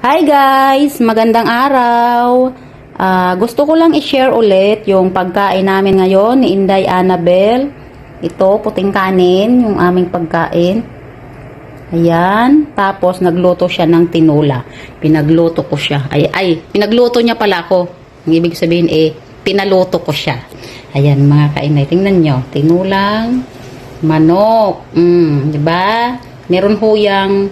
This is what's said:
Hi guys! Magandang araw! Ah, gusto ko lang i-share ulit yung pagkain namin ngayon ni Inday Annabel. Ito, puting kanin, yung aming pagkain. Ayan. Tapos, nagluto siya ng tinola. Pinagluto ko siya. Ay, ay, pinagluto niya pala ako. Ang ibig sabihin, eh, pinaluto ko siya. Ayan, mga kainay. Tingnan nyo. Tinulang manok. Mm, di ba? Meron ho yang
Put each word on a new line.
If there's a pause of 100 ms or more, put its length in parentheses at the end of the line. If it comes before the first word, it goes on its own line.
Hi
guys!
Magandang
araw! (480)
Ah,
gusto
ko
lang
i-share
ulit
yung
pagkain
namin
ngayon
ni
Inday
Annabel. (480)
Ito,
puting
kanin,
yung
aming
pagkain. (1120)
Ayan.
Tapos,
nagluto
siya
ng
tinola. (320)
Pinagluto
ko
siya.
Ay,
ay, (160)
pinagluto
niya
pala
ako. (400)
Ang (100)
ibig
sabihin,
eh, (320)
pinaluto
ko
siya. (560)
Ayan,
mga
kainay.
Tingnan
nyo.
Tinulang (560)
manok.
Mm,
di
ba? (320)
Meron
ho
yang